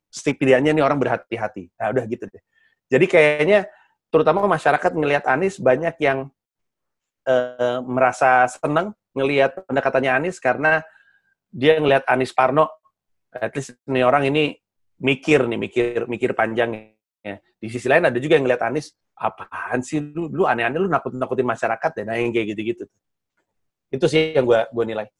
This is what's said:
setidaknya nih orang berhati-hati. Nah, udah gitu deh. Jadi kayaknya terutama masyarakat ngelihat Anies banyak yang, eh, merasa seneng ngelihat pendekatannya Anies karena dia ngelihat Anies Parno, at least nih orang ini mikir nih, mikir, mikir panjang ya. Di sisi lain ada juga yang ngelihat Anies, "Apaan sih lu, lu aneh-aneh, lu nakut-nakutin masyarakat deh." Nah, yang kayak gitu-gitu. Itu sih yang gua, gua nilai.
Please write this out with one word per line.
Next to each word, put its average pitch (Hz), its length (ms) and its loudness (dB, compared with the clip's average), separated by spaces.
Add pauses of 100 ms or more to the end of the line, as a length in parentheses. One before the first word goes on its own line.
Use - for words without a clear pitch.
setidaknya 135 640 2
nih 156 120 2
orang 139 120 0
berhati-hati. 110 800 -4
Nah, 110 160 -4
udah 123 160 -2
gitu 113 180 -10
deh. - 140 -20 (480)
Jadi 131 180 4
kayaknya 165 600 4 (400)
terutama 160 400 2
masyarakat 156 480 0
ngelihat 143 320 0
Anies 165 320 0
banyak 143 400 2
yang, 135 320 -2 (960)
eh, 123 560 0
merasa 127 640 2
seneng 160 480 -4 (160)
ngelihat 139 560 0
pendekatannya 131 460 0
Anies 160 260 -4
karena 143 400 0 (720)
dia 147 240 4
ngelihat 143 320 2
Anies 127 240 0
Parno, 135 400 2 (560)
at - 240 -10
least - 320 -10
nih 127 240 0
orang 139 240 2
ini 147 240 0 (480)
mikir 139 400 2
nih, 117 160 -2
mikir, 120 480 -2
mikir 120 240 -2
panjang 110 640 -4 (240)
ya. 101 160 -12 (240)
Di 110 80 -12
sisi 123 240 -6
lain 165 160 4
ada 123 80 -2
juga 147 240 2
yang 131 80 -2
ngelihat 123 160 0
Anies, 135 320 -6 (160)
"Apaan - 720 -8
sih 151 160 -6
lu, 151 320 -8
lu 151 160 0
aneh-aneh, 120 320 -2
lu 196 80 -2
nakut-nakutin 127 560 -4
masyarakat 120 500 -2
deh." 104 140 -10
Nah, 113 80 -6
yang 120 160 -2
kayak 110 240 -4
gitu-gitu. 110 320 -8 (1000)
Itu 135 180 -2
sih 156 300 0
yang 135 80 4
gua, 117 260 2
gua 117 140 -4
nilai. 110 240 -6 (120)